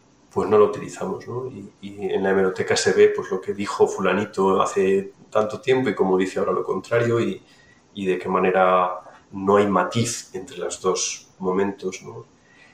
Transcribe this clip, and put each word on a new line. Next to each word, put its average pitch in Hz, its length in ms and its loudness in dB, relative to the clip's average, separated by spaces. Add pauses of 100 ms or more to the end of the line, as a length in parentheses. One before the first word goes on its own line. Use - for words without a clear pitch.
(320)
pues 95 160 0
no 104 100 6
lo 104 80 8
utilizamos, - 600 -8
¿no? 92 220 -8
Y, 101 240 -14 (100)
y 101 300 -8
en 98 100 0
la 98 80 2
hemeroteca 95 460 2
se 98 160 2
ve, 104 160 8
pues, - 220 -4
lo 95 100 -2
que 104 120 -8
dijo 101 360 0
fulanito 95 760 0
hace 98 500 0 (160)
tanto 107 320 -2
tiempo 131 300 0
y 95 40 -2
cómo 92 220 2
dice 95 220 -2
ahora 92 140 0
lo 92 120 -2
contrario 117 560 0
y, 98 220 -4 (520)
y 98 120 -6
de 90 100 2
qué - 120 -8
manera 92 720 2 (320)
no 98 240 2
hay 104 100 4
matiz 95 680 -2
entre - 240 -12
los - 220 -8
dos - 460 -4 (140)
momentos, 95 640 -4
¿no? - 220 -16 (480)